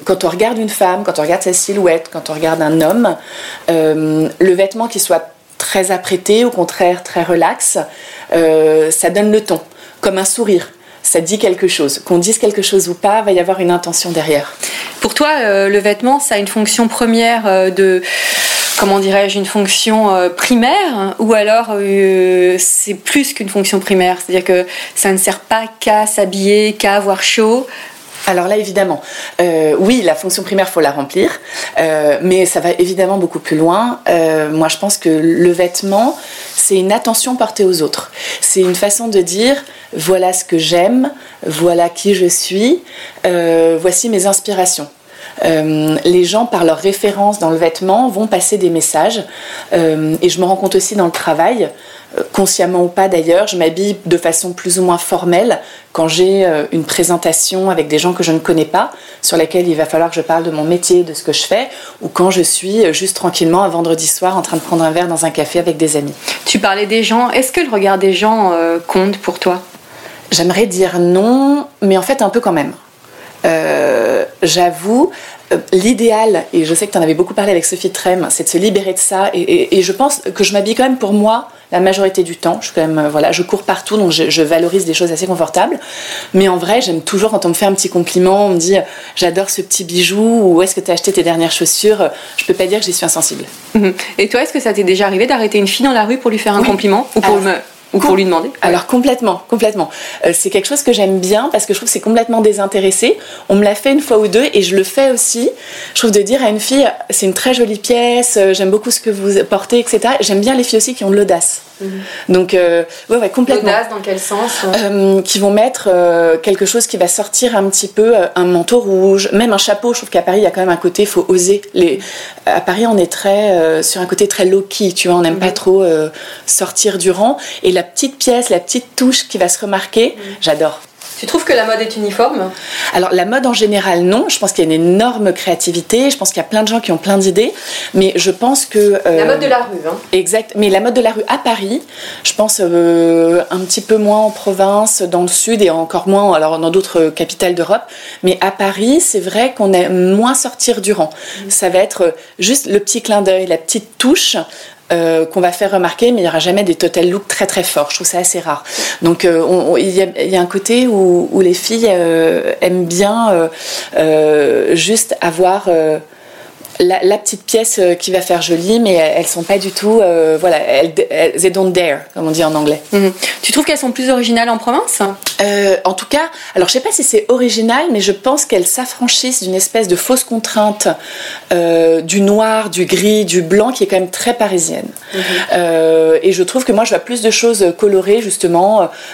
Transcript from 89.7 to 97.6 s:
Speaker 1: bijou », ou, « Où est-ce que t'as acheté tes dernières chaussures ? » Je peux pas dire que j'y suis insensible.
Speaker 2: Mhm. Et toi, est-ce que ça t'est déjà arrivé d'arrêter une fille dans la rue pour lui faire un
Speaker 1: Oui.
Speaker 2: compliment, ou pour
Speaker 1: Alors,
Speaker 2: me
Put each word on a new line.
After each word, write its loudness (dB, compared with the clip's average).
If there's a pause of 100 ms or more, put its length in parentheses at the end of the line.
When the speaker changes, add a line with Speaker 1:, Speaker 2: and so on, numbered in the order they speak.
Speaker 1:
bijou », -2 (260)
ou, « 4
Où 4
est-ce 0
que -4
t'as -2
acheté -2
tes 2
dernières 0
chaussures ? » 0 (300)
Je -8
peux 0
pas 0
dire -2
que -4
j'y -4
suis -4
insensible. -4 (300)
Speaker 2:
Mhm. 2 (240)
Et 0
toi, 0
est-ce -6
que -2
ça -2
t'est 0
déjà 2
arrivé 0
d'arrêter 0
une 2
fille -2
dans 4
la 2
rue 0
pour -4
lui -2
faire -2
un 2
Speaker 1:
Oui. 4
Speaker 2:
compliment, 2
ou 2
pour 2
Speaker 1:
Alors, 0
Speaker 2:
me 0 (420)